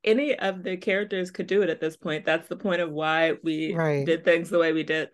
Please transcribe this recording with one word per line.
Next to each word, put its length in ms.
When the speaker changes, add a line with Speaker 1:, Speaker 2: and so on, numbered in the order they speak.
Speaker 1:
any 340
of 240
the 140
characters 540
could 160
do 160
it 80
at 100
this 160
point. 300
That's 200
the 100
point 260
of 80
why 520
we 320
Speaker 2:
Right. 300
Speaker 1:
did 220
things 240
the 80
way 160
we 80
did, 320